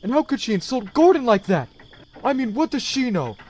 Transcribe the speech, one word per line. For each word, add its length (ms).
And 100
how 100
could 180
she 140
insult 400
Gordon 300
like 220
that? 220
I 80
mean, 220
what 160
does 120
she 280
know? 260